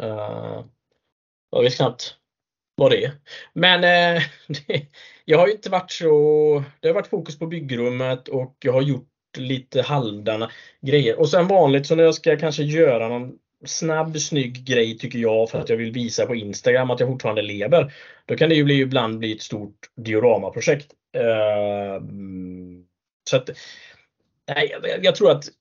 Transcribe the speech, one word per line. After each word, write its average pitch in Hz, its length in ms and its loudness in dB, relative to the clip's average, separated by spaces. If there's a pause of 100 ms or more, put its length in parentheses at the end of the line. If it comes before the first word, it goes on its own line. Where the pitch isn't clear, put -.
Eh, 110 640 -8 (840)
jag - 120 2
vet 131 140 2
knappt - 380 -4 (640)
vad 135 140 4
det 107 140 2
är. 139 80 -4 (400)
Men, 180 320 2 (320)
eh, 165 60 0 (260)
<laughs> - 180 -10
det, 170 200 -4 (380)
jag 156 140 4
har 180 80 6
ju 208 60 4
inte 214 180 -8
varit 185 200 -2
så... 151 760 4 (160)
Det 160 80 0
har 175 60 2
varit 196 120 -4
fokus 165 320 -8
på 165 80 -8
byggrummet 127 800 -4
och 127 360 -6
jag 127 80 0
har 131 100 4
gjort 139 260 -2 (300)
lite 131 440 -4
halvdana 110 680 -4 (320)
grejer. 135 360 2
Och 156 100 4
sen 175 200 2
vanligt 143 380 4
så 165 80 2
när 165 100 6
jag 160 100 6
ska 156 220 2
kanske 151 260 -2
göra 143 460 2
någon 123 240 -6 (320)
snabb, 160 560 -4
snygg 127 460 -4
grej 113 320 0
tycker 117 200 -10
jag 113 320 2
för 123 80 -6
att - 100 -8
jag 113 80 0
vill 113 160 -6
visa 117 340 -4
på 120 80 -4
Instagram 123 560 0
att 123 100 -2
jag 127 80 0
fortfarande 113 340 -4
lever, 107 500 0 (340)
då 123 100 -4
kan 160 120 2
det 165 60 4
ju 147 100 4
bli, 143 160 4
ibland 123 380 -2
bli 110 140 -6
ett 107 100 -10
stort 104 340 -12 (200)
dioramaprojekt. 113 960 0 (240)
Ehm, 101 1700 -4 (460)
så 139 60 2
att, 127 140 -2 (1000)
nej, 147 340 -4
jag, - 220 -4
jag 180 100 4
tror 190 160 4
att 147 140 2 (160)